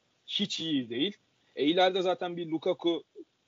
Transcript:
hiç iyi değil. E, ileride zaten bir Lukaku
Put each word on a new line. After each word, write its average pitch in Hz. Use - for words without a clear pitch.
hiç -
iyi 143
değil. 147
E, 131
ileride 185
zaten 175
bir 175
Lukaku 165